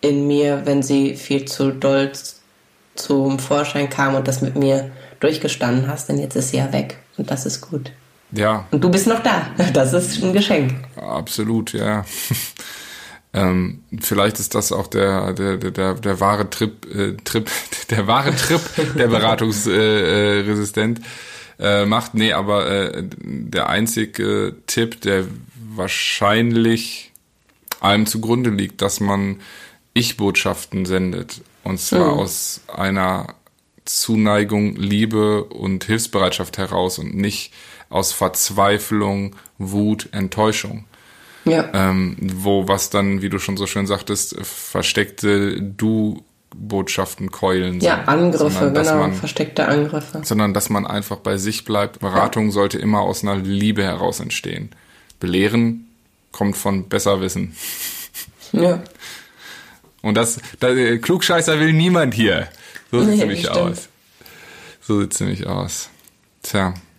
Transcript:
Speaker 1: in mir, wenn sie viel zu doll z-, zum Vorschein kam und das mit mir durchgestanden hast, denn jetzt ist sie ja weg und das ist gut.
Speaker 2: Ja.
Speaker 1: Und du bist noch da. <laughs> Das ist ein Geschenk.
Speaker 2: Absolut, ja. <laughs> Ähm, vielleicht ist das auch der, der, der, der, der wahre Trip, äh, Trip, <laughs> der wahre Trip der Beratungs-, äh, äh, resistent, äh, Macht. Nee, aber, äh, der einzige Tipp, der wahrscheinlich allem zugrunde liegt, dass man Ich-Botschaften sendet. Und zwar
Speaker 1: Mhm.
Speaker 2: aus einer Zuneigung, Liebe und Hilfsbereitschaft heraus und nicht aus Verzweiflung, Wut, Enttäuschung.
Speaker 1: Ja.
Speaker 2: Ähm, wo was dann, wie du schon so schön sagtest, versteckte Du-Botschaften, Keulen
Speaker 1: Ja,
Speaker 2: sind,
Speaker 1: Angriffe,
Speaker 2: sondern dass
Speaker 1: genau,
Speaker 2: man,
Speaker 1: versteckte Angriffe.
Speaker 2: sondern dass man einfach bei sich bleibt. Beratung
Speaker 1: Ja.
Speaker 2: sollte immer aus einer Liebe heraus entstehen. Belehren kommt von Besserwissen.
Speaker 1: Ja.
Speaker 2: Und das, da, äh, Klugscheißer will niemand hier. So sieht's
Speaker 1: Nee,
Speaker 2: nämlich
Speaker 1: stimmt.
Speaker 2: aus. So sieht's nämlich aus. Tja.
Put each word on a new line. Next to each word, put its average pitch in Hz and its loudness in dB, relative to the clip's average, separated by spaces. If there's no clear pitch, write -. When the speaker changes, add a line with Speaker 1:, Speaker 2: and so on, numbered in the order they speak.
Speaker 1:
in 143 4
mir, 143 4
wenn 139 2
sie 139 2
viel 139 -2
zu 135 0
doll 139 2
z-, - -14
zum 139 2
Vorschein 143 0
kam 139 0
und 131 0
das 135 0
mit 127 -2
mir 135 2
durchgestanden 131 0
hast, 147 -6
denn 143 0
jetzt - -4
ist - -2
sie - -2
ja 135 0
weg - -2
und - -4
das 139 -4
ist - -6
gut. 135 -8
Speaker 2:
Ja. 104 0
Speaker 1:
Und 143 2
du 180 6
bist 196 4
noch 226 2
da. 185 0
<laughs> 156 2
Das 131 4
ist - 0
ein 185 2
Geschenk. 170 4
Speaker 2:
Absolut, 107 -2
ja. 104 0
<laughs> - -10
Ähm, 92 0
vielleicht 104 0
ist - -6
das 107 0
auch 98 -2
der, 98 0
der, 98 0
der, 92 -4
der, 95 0
der 95 -2
wahre 101 2
Trip, - -4
äh, 101 -2
Trip, 110 -2
<laughs> - -10
der 107 0
wahre 135 2
Trip 160 0
der 123 4
Beratungs-, 110 2
äh, 107 2
äh, 104 4
resistent, 107 0
äh, 101 2
Macht. 113 0
Nee, 110 2
aber, 98 0
äh, 95 -2
der 64 -4
einzige 104 -2
Tipp, 117 -2
der 98 0
wahrscheinlich 113 0
allem 104 4
zugrunde 113 0
liegt, 98 -2
dass 98 -2
man 98 0
Ich-Botschaften 98 -2
sendet. 92 -4
Und 95 -4
zwar - 2
Speaker 1:
Mhm. - 0
Speaker 2:
aus - -6
einer 95 -2
Zuneigung, 104 2
Liebe 107 2
und 95 -4
Hilfsbereitschaft 98 0
heraus 90 -2
und - -8
nicht 101 -2
aus - 0
Verzweiflung, 101 0
Wut, 104 0
Enttäuschung. 107 -2
Speaker 1:
Ja. 160 4
Speaker 2:
Ähm, 95 2
wo 95 0
was 98 0
dann, 98 0
wie 98 -4
du 98 -2
schon 95 -4
so 98 -4
schön 98 -2
sagtest, 101 -4
versteckte 101 0
Du-Botschaften, 101 -4
Keulen 92 0
Speaker 1:
Ja, 165 2
Speaker 2:
sind, - -4
Speaker 1:
Angriffe, 156 4
Speaker 2:
sondern 143 2
dass 151 2
Speaker 1:
genau, 156 4
Speaker 2:
man, 147 0
Speaker 1:
versteckte - -2
Angriffe. 147 -2
Speaker 2:
sondern 107 0
dass 101 -2
man 101 0
einfach 104 -4
bei 101 -2
sich 98 -4
bleibt. 101 -2
Beratung 101 2
Speaker 1:
Ja. 107 2
Speaker 2:
sollte 101 2
immer 107 2
aus 95 -2
einer 101 0
Liebe 98 0
heraus 87 -2
entstehen. 87 -6
Belehren 107 0
kommt 101 -2
von 98 -2
Besserwissen. 95 -2
Speaker 1:
Ja. 175 2
Speaker 2:
Und 107 0
das, 117 0
da, 127 4
äh, 123 4
Klugscheißer 165 2
will 156 4
niemand 160 4
hier. 98 2
So 120 2
sieht's 214 6
Speaker 1:
Nee, 208 4
Speaker 2:
nämlich 104 0
Speaker 1:
stimmt. - 0
Speaker 2:
aus. 87 -2
So 104 0
sieht's 98 -4
nämlich 95 -4
aus. 95 -6
Tja. 95 -2